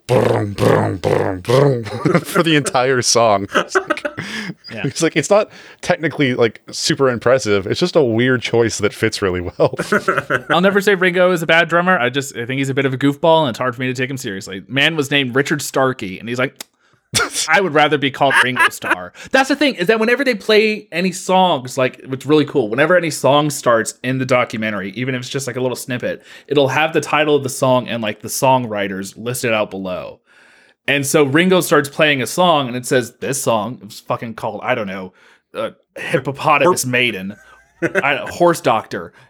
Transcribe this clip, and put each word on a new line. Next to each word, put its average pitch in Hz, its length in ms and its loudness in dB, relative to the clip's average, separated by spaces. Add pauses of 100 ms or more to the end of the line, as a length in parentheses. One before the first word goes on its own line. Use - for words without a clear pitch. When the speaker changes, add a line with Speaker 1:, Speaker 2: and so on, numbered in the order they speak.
Speaker 1:
brum, 117 480 0
brum, 107 440 2
brum, 101 420 -2
brum," 127 440 2
<laughs> 127 380 -2
for 185 220 0
the 160 120 2
entire 131 460 2
song. 107 540 2
It's - 180 -2
like, 381 320 -4 (640)
Speaker 2:
Yeah. 110 120 -8
Speaker 1:
he's - 180 -6
like, 160 160 0
"It's 147 140 -2
not 202 180 4 (320)
technically, 147 540 -2
like, 117 340 0
super 135 400 0
impressive. 107 560 2
It's - 140 -2
just 175 160 0
a 160 80 6
weird 120 400 2
choice 117 340 2
that 101 160 0
fits - 260 -2
really 90 220 0
well." 107 320 0 (380)
<laughs> 135 400 -2
Speaker 2:
I'll 160 100 4
never 196 180 4
say 202 140 4
Ringo 180 380 2
is 170 100 0
a 160 60 -4
bad 165 220 4
drummer. 175 280 2
I 123 140 0
just, 135 260 -6
I 117 80 -6
think 131 140 -4
he's 135 100 -2
a 131 60 -4
bit 135 100 2
of 131 80 -2
a 131 60 -4
goofball, 151 420 2
and 143 80 -2
it's 107 80 -6
hard 127 180 -4
for 131 60 -10
me 127 60 -4
to 127 80 -4
take 127 160 -4
him 135 60 -6
seriously. 95 500 -10
Man 147 280 0
was 143 140 -2
named 139 260 0
Richard 139 280 0
Starkey, 123 560 -2
and 113 100 -12
he's 120 100 -6
like, 135 240 -4 (840)
"I 160 140 4
would 175 120 -2
rather 151 260 4
be 139 120 0
called 135 220 2 (100)
Ringo 127 260 0
Starr." - 440 -6 (180)
That's 262 180 2
the 285 60 0
thing, 277 200 0
is 175 120 -2
that 220 120 4
whenever 240 240 0
they 262 120 0
play 214 560 0
any 175 200 -2
songs, 175 640 0
like, 127 280 -2
what's 131 200 -8
really 147 200 4
cool, 131 240 0
whenever 151 280 2
any 165 140 0
song 143 400 2
starts 113 520 0
in 127 140 -2
the 131 80 -4
documentary, 110 640 -2
even 127 240 -6
if 123 60 -6
it's 123 80 -12
just, 135 180 -6
like, 120 100 -8
a 123 40 -4
little 123 140 -2
snippet, 117 480 -6 (240)
it'll 139 220 2
have 156 240 0
the 170 80 0
title 151 340 2
of 135 80 0
the 127 60 -6
song 127 380 0
and, 113 140 -6
like, 107 200 -6
the 107 80 -12
songwriters 101 880 -2
listed 120 360 -4
out 107 160 0
below. 90 520 -10 (640)
And 139 180 0
so 151 180 4
Ringo 170 380 4
starts 147 260 2
playing 147 340 0
a 117 60 -4
song, 165 400 2
and 120 80 -8
it 127 100 -8
says, 127 320 0
"This 127 240 -6
song," 117 400 0
it - 40 -18
was 101 160 -18
fucking 117 320 -8
called, 107 300 -8
I 120 120 0
don't 107 120 -4
know, 95 260 -10 (400)
uh, 104 180 -6 (260)
Hippopotamus 143 880 0
Maiden, 113 520 -2 (440)
I, 143 480 -2
Horse 170 300 2
Doctor, 107 540 -2 (160)